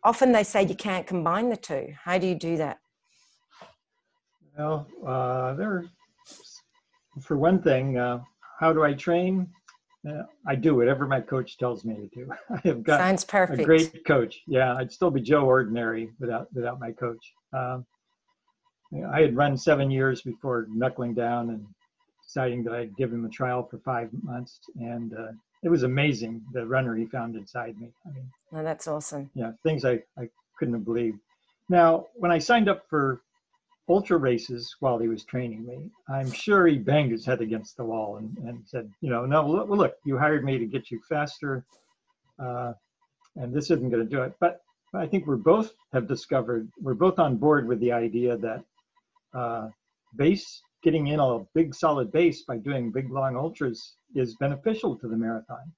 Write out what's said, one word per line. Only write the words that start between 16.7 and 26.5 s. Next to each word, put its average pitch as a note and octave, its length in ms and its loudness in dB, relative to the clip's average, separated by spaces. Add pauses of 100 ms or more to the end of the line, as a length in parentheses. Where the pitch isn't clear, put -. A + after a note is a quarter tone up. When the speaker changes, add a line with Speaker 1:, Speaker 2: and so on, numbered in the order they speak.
Speaker 2:
my A#2 120 -10
coach. A#2 420 -8 (200)
Um, B2+ 320 -6 (1040)
you D#2 100 -8
know, F#2+ 100 -8
I D3+ 100 4
had C3+ 140 6
run C#3 220 2
seven C#3 320 2
years C3 320 0
before A#2+ 480 -4
knuckling A#2+ 460 -2
down A#2+ 340 -2
and G#2+ 160 -10 (580)
deciding B2 420 -4
that A#2 80 -4
I'd A2+ 220 -6
give B2+ 160 -2
him A#2 140 -6
a A2 40 -8
trial B2 400 -4
for A2+ 100 -14
five A#2 300 -6 (140)
months. - 360 -10 (160)
And, A#2 380 -8
uh, A2+ 180 -12 (320)
it E3 60 0
was D#3+ 120 4
amazing, B2 600 0 (100)